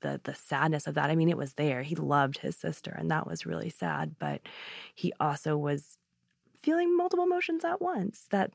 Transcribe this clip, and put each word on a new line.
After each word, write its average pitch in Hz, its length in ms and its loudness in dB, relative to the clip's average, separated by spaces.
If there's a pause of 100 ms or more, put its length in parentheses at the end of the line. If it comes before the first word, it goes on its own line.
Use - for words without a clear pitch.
the, 143 240 -4
the 135 100 -6
sadness 151 520 0
of 147 80 -4
that. 147 160 4
I 160 40 4
mean, 165 140 6
it 170 80 2
was 139 160 -4
there. 135 300 0
He 156 120 -4
loved 143 440 2
his - 180 -4
sister, - 420 -6
and 160 120 -2
that 156 160 0
was 165 200 -8
really 170 240 -4
sad. 156 480 -4
But 147 220 -4 (540)
he - 260 -2
also 151 360 0
was 147 420 -2 (640)
feeling 349 340 4
multiple 359 300 4
emotions 349 360 0
at 330 200 -2
once. 220 480 -2
That, 196 240 2